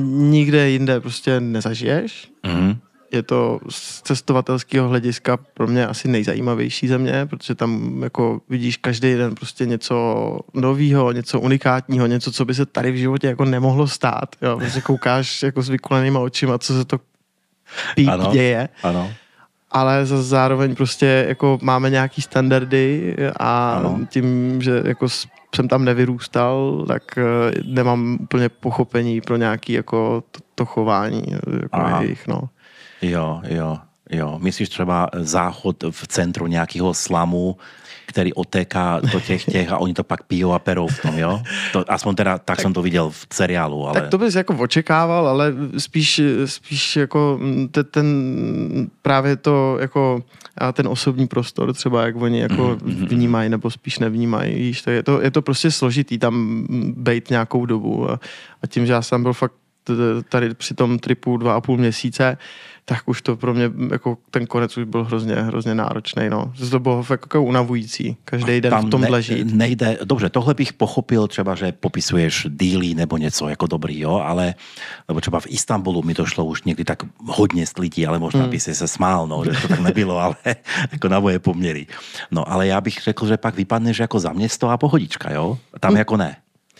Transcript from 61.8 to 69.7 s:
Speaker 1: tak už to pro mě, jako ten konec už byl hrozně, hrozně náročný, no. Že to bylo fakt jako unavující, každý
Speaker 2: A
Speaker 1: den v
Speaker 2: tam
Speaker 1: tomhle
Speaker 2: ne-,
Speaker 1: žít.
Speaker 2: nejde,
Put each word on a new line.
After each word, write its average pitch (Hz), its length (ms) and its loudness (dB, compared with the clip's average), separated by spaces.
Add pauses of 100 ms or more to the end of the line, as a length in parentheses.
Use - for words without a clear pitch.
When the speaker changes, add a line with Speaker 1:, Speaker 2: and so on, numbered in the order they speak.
Speaker 1:
tak 120 200 -2
už 120 160 -2
to 120 140 0
pro 123 180 -2
mě, 120 180 2 (200)
jako 123 260 -4 (140)
ten 120 160 -2
konec 120 300 -2
už 120 60 -4
byl 113 200 -2
hrozně, 113 320 -2
hrozně 113 400 -2
náročný, 110 540 -2
no. 117 260 -2
Že 127 140 -6
to 131 100 2
bylo 123 240 0
fakt 123 180 -2
jako 151 220 0
unavující, 120 840 -2
každý 120 320 0
Speaker 2:
A 117 40 2
Speaker 1:
den 120 100 2
v 113 40 4
Speaker 2:
tam 110 140 2
Speaker 1:
tomhle 123 280 2
Speaker 2:
ne-, 117 40 2
Speaker 1:
žít. 113 320 -2
Speaker 2:
nejde, 113 520 2